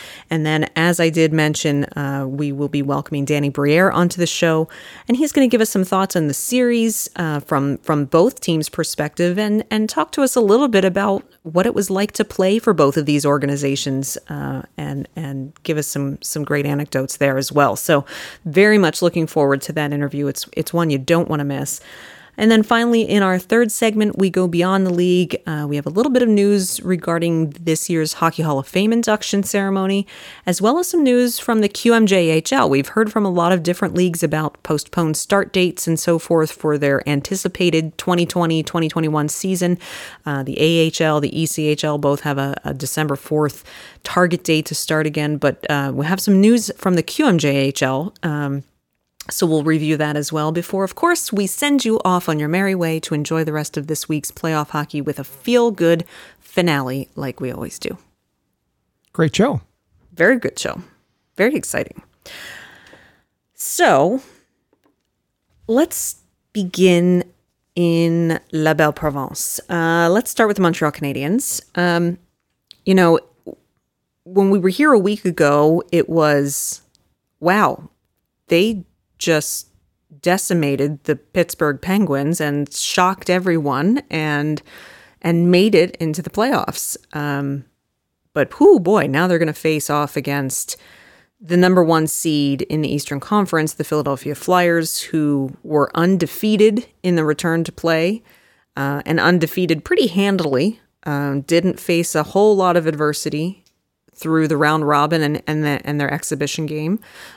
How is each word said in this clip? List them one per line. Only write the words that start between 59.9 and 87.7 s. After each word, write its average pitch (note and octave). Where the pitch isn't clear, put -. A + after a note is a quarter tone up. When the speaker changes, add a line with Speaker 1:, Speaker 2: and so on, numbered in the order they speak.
Speaker 1:
Very F#3
good -
show. -
Very A3+
exciting. -
So G#3+
let's C4
begin F3+
in E3
La D#3
Belle D3+
Province. -
Uh, E3+
let's G3+
start A3+
with G#3
the G3
Montreal E3
Canadiens. D3
Um, F3
you F#3+
know, E3+
when G3
we G3+
were F#3
here D4
a A#3
week G#3
ago, D#3
it E3+
was, D3
wow, F3+
they F#3+
just -
decimated D3+
the D3+
Pittsburgh D#3+
Penguins E3
and D3
shocked -
everyone F3+
and, D3+
and E3+
made G3
it E3
into D#3+
the D3+
playoffs. -
Um, C#3+